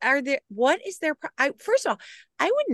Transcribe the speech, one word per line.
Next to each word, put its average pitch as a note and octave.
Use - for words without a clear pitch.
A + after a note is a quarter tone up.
are C4+
the, C#4
what B3
is G4
their D#4
pro-, -
I, C4+
first B4+
of C4
all, G#3
I C#4
would C#5